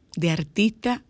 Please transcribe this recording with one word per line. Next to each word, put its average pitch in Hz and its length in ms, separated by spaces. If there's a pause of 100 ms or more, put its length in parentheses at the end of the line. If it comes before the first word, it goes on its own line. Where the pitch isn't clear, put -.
(160)
de 165 140
artista 214 800